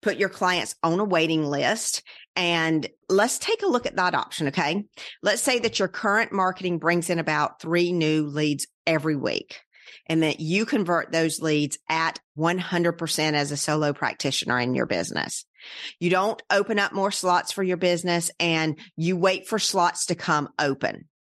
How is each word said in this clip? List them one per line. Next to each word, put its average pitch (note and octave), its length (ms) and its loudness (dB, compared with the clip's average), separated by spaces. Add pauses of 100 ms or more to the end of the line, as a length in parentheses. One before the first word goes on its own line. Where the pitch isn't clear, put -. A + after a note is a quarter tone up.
put F#3 160 -2
your F#3 120 0
clients F3+ 540 -2
on E3 160 2
a G#3+ 60 0
waiting D#3+ 400 2
list, C#3+ 580 -2 (320)
and D#3+ 520 2 (200)
let's G3+ 300 2
take A4 240 -2
a G4+ 60 0
look B3 180 2
at - 100 -4
that F3+ 200 0
option, D3 320 -2
okay? E3 360 0 (380)
Let's G#3 200 0
say B3 180 2
that A3+ 200 -2
your F#3+ 80 2
current G#3 440 0
marketing F#3 480 0
brings E3+ 300 2
in E3+ 100 2
about D3+ 420 0
three F3 300 2
new D#3 340 2
leads D3 420 -2 (180)
every D#3 300 2
week - 460 -4 (460)
and D#3+ 160 2
that D3+ 160 0
you F3 260 0
convert F3 460 0
those E3 280 0
leads D3+ 380 0 (100)
at E3 320 -2 (140)
one E3 240 0
hundred F3 360 0
percent D#3 420 0
as C#3+ 160 0
a C#3+ 60 -4
solo D3+ 360 0
practitioner B2 680 -2
in B2 140 0
your B2+ 140 0
business. - 580 -4 (540)
You F3 100 0
don't F#3+ 400 0
open G3+ 300 2
up G3+ 140 -2
more G3 180 0
slots F3+ 400 0
for G3 100 -4
your F3+ 140 0
business F3 640 0
and D#3+ 400 0 (160)
you F3 220 0
wait F#3 280 2
for A3 140 -2
slots - 460 0
to F3 100 -2
come D3+ 420 0
open. C#3 520 -2 (140)